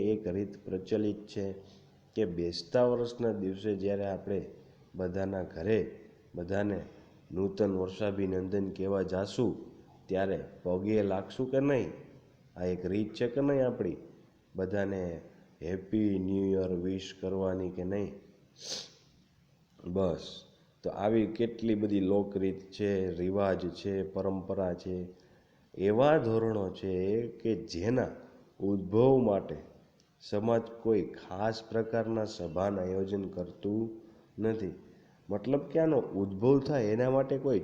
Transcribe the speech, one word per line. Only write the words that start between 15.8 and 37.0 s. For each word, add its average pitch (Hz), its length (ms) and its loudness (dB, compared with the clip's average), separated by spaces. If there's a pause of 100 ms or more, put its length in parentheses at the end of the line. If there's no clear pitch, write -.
ન્યૂ 95 340 2
યર 95 220 2
વિશ 92 340 -4 (120)
કરવાની 95 480 -2
કે 90 140 -6
નહીં? 95 280 -2 (1800)
બસ, 92 300 2 (600)
તો 82 60 -4
આવી 107 380 2
કેટલી 113 480 0
બધી 101 240 2
લોકરીત 95 600 2 (120)
છે, 101 200 0 (240)
રિવાજ 95 460 2 (120)
છે, 98 300 -4
પરંપરા 95 680 -2
છે, 90 220 -6 (800)
એવા 107 440 4
ધોરણો 110 520 2
છે 92 260 -4 (320)
કે 113 240 -2 (140)
જેના 104 460 0 (480)
ઉદ્ભવ 101 580 4
માટે 98 400 2 (680)
સમાજ 113 420 2 (180)
કોઈ 110 180 4
ખાસ 98 640 -4
પ્રકારના 113 640 -2
સભાના 95 560 -2
આયોજન 95 480 -2
કરતું 101 520 -4 (580)
નથી. 101 360 -2 (540)
મતલબ 131 400 0
કે 165 100 2
આનો 160 200 4 (160)
ઉદ્ભવ 98 440 4
થાય 135 240 0
એના 110 260 2